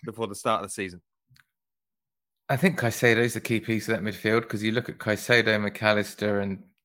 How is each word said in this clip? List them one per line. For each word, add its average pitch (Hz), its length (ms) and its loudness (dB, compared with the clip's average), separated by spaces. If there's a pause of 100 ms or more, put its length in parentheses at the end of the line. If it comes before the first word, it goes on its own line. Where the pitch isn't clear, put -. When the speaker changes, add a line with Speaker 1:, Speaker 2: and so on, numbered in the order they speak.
Speaker 1:
before 113 220 -6
the 101 80 -10
start 110 280 -2
of 101 60 -10
the - 40 -10
season? 92 300 -8 (1500)
Speaker 2:
I 139 80 0
think 175 240 2
Caicedo 117 380 4
is 120 160 0
the 107 60 -4
key 113 200 -2
piece 110 280 -4
of 113 80 2
that 92 60 -6
midfield, 107 460 0
'cause 107 140 -6
you 110 100 0
look 120 160 -4
at - 100 -14
Caicedo, 110 640 2
McAllister, 104 800 0
and 98 200 -6 (220)